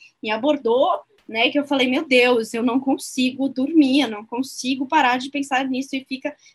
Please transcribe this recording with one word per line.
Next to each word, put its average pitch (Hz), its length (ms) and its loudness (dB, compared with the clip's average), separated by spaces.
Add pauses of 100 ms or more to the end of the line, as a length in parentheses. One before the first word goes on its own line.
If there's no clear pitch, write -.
(240)
me 214 80 -2
abordou, 285 680 0 (280)
né, 226 220 2
que 294 100 0
eu 277 80 -2
falei, 262 200 0
"Meu 285 200 -2
Deus, 247 460 4
eu 226 100 -2
não 247 160 2
consigo 254 720 -2
dormir, 277 520 2
eu 233 80 0
não 214 160 -10
consigo 254 600 -6
parar 269 300 4
de 254 120 -8
pensar 277 380 -2
nisso", 262 280 -4
e 269 100 -4
fica 269 300 -8 (200)